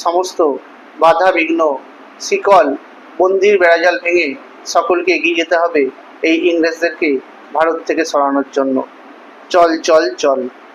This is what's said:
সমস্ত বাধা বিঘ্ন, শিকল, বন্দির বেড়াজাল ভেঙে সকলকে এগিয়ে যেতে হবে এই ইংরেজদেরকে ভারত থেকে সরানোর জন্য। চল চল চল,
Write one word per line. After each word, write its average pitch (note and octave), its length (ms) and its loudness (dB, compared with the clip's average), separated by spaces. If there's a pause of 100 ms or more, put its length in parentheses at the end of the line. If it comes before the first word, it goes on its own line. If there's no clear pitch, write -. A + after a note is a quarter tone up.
সমস্ত F3+ 340 -2 (640)
বাধা E3 340 4
বিঘ্ন, E3 240 -2 (600)
শিকল, F#3+ 460 2 (520)
বন্দির F#3+ 420 2
বেড়াজাল E3+ 420 2
ভেঙে E3+ 260 -2 (460)
সকলকে F3 420 0
এগিয়ে E3 240 -2
যেতে E3 220 -2
হবে D#3+ 200 0 (460)
এই E3 80 2 (140)
ইংরেজদেরকে E3 600 -2 (460)
ভারত D#3+ 220 0 (100)
থেকে D#3+ 220 -2
সরানোর C#3 460 0
জন্য। C3+ 200 0 (720)
চল E3+ 320 2
চল E3+ 340 2
চল, C3 340 -2 (260)